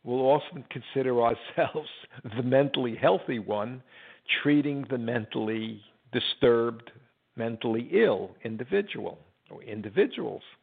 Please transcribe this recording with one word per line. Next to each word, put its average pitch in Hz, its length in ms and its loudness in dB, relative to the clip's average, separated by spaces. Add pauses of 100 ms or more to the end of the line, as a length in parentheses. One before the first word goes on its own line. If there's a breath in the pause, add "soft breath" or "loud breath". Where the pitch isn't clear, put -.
will 123 180 -2
often 139 500 2
consider 127 500 0
ourselves 117 680 0 (340 loud breath)
<laughs> 104 120 -10
the 123 60 -2
mentally 131 540 2
healthy 151 420 2
one, 104 460 -4 (580 loud breath)
treating 143 480 2
the 131 80 -2
mentally 110 840 -4 (300)
disturbed, 117 760 2 (460)
mentally 117 560 -4
ill 135 400 2 (120)
individual 117 760 -4 (320)
or - 100 -18
individuals. 110 800 -2 (220)